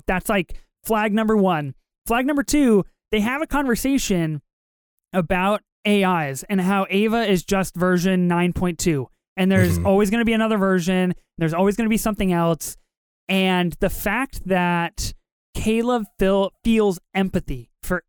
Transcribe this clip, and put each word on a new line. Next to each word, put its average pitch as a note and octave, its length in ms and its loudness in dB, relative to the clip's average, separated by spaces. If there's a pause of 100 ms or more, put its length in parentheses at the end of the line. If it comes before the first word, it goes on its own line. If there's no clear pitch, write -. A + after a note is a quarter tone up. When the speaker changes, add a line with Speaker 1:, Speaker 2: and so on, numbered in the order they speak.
Speaker 1:
that's, F#3 220 -2
like, G3+ 260 -2 (280)
flag G#3+ 300 0
number A3 240 2
one. D#3+ 380 0 (320)
Flag A#3+ 180 0
number C#4+ 160 0
two, A#3 440 2 (260)
they G#3+ 80 0
have B3+ 240 -2
a - 40 -4
conversation A#3 920 -2 (720)
about F#3+ 480 0 (240)
A G#3 180 2 (240)
Is C3+ 220 -8
and F#3+ 120 0
how F#3+ 280 0
Ava G#3+ 400 0
is F#3 140 2
just F#3+ 320 -2
version F3+ 520 2
nine F3 260 2
point F3+ 260 -2
two. D3 300 -2 (280)
And F#3 140 2
there's F3+ 260 4
Speaker 2:
Mm-hmm. E3+ 80 -2
Speaker 1:
always G3 240 4
gonna A#3 160 0
be A3+ 80 2
another A3 240 0
version. F#3 560 0 (240)
There's D#3+ 160 0
always F#3+ 240 2
gonna A3+ 120 0
be A3+ 80 2
something G3 360 -2
else. E3+ 420 0 (540)
And F#3 500 0
the G3 120 0
fact A3 560 -6
that F3 680 -2 (400)
Caleb A3+ 520 0 (120)
feel, G3 340 2 (120)
feels G#3+ 360 2 (140)
empathy F3+ 560 -4 (140)
for F3+ 260 -4